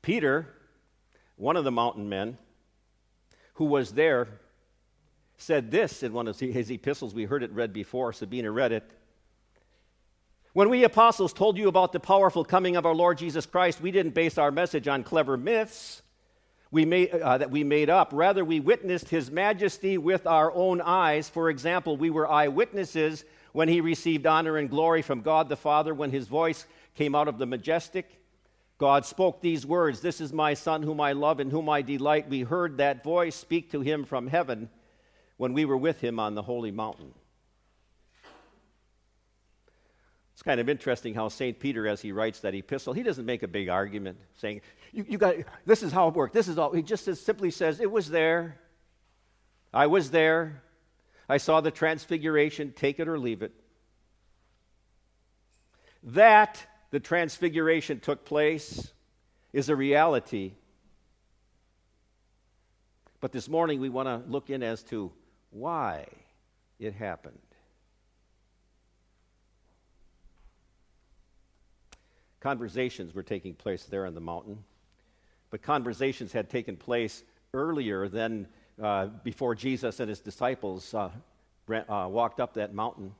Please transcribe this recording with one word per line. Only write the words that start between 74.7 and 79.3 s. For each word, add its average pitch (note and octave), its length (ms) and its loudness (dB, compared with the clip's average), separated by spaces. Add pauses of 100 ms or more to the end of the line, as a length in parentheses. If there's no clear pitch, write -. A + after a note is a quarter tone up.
but A2 140 -14
conversations B2+ 680 -4
had A2 180 -4
taken G#2+ 280 -8
place A#2+ 460 -4 (300)
earlier C3 540 -4
than, A2 400 -6 (340)
uh, G2+ 260 -2
before A#2 480 -6